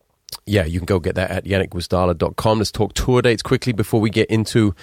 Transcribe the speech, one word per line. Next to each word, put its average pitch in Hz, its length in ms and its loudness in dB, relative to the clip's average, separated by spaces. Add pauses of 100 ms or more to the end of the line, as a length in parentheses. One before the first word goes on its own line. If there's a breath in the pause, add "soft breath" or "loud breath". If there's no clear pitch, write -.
(460)
yeah, 101 200 2
you 85 140 -2
can 85 60 -6
go 95 140 2
get 87 160 -4
that 92 160 -2
at 92 140 -6
yannick 95 240 0
gwizdala 90 480 0
dot 82 180 -2
com. 110 220 0
Let's 104 140 -2
talk 104 220 -4
tour 123 280 2
dates 117 200 2
quickly 127 300 -2
before 110 300 0
we 113 80 2
get 107 200 0
into, 110 540 2